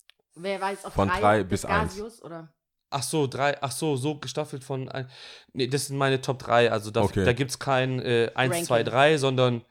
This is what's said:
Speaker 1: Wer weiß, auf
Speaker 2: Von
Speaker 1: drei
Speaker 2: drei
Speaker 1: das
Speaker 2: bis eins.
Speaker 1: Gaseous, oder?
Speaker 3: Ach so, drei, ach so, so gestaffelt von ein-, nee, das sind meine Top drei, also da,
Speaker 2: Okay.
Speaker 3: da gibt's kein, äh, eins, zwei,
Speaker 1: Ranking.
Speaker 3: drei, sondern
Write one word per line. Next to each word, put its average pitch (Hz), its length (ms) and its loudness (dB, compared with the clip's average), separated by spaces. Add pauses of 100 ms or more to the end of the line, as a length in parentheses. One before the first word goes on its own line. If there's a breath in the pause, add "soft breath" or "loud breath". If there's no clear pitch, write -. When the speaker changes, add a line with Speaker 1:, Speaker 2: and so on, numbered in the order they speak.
(340)
Speaker 1:
Wer 190 280 -6
weiß, 196 240 -6
auf - 80 -12
Speaker 2:
Von 98 140 2
Speaker 1:
drei 95 120 0
Speaker 2:
drei 104 200 6
Speaker 1:
das 92 80 -2
Speaker 2:
bis 98 180 -2
eins. - 260 0
Speaker 1:
Gaseous, 208 300 -12
oder? 160 320 -16 (360)
Speaker 3:
Ach 135 120 -4
so, 151 240 0
drei, 135 360 -2
ach 131 100 -4
so, 156 240 -2
so 143 220 -2
gestaffelt 147 440 -8
von 131 260 -6
ein-, 127 200 -8 (440 loud breath)
nee, 127 140 -2
das 135 200 -2
sind 139 100 -6
meine 135 240 2
Top 131 180 -4
drei, 117 320 4
also 110 220 -4
da, 113 100 2
Speaker 2:
Okay. 98 220 2
Speaker 3:
da 120 80 4
gibt's 123 260 -2
kein, 131 420 0
äh, 117 360 2
eins, 170 300 0
zwei, 127 100 2
Speaker 1:
Ranking. 113 160 2
Speaker 3:
drei, 147 260 6
sondern 127 520 2